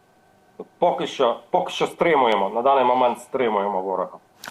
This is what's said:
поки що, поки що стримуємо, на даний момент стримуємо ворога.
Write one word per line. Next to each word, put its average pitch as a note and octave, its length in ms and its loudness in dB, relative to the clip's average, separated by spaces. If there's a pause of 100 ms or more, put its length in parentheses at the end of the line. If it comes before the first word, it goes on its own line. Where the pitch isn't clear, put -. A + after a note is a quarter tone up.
(800)
поки E3+ 280 0
що, A#2 300 0 (140)
поки - 220 -2
що - 140 -4
стримуємо, A#2+ 680 2
на A#2 80 -2
даний C3+ 220 4
момент B2 360 2
стримуємо G#2 600 -2
ворога. F#2 380 -6 (320)